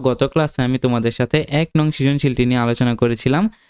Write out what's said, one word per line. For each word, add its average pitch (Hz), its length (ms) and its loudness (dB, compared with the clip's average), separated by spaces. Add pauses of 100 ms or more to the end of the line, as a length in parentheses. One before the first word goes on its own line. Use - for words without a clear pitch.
গত 131 220 0
ক্লাসে 147 380 -2
আমি 127 160 0
তোমাদের 117 340 0
সাথে 127 260 -2 (100)
এক 151 280 0
নং 151 160 2
সৃজনশীলটি 135 540 0
নিয়ে 123 140 2
আলোচনা 120 340 0
করেছিলাম। 123 500 0 (260)